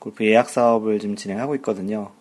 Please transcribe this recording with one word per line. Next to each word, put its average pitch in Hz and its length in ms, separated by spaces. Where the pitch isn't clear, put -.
골프 107 240
예약 113 240
사업을 110 500
지금 104 160
진행하고 113 400
있거든요. 104 640